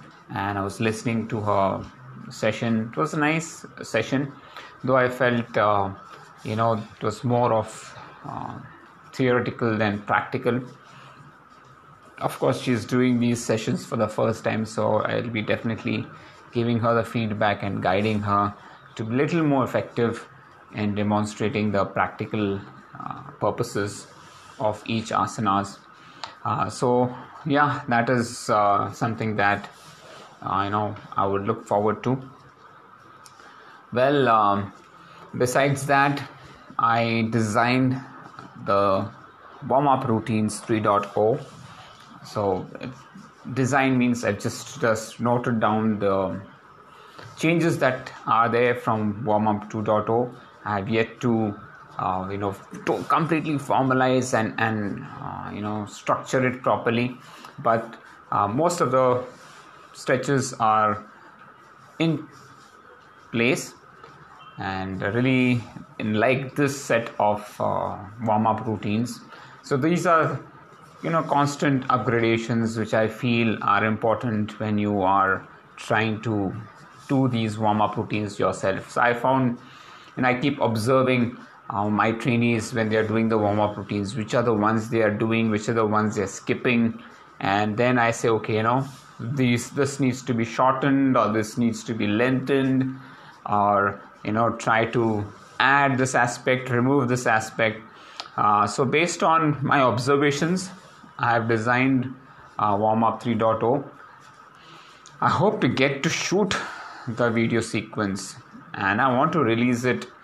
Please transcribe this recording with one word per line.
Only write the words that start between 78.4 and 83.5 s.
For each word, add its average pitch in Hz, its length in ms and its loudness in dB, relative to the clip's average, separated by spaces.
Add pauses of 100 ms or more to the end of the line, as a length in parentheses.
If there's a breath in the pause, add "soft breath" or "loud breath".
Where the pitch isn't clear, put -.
So 131 100 -2
I 120 140 4
found, 127 440 0 (580 loud breath)
and 127 100 0
I 123 80 4
keep 139 260 -2
observing, 120 760 2 (340 loud breath)
uh, 101 180 -2
my 104 220 2
trainees 117 640 0
when 110 140 0
they 110 80 2
are 110 100 2
doing 113 220 2
the 113 100 2
warm-up 104 380 2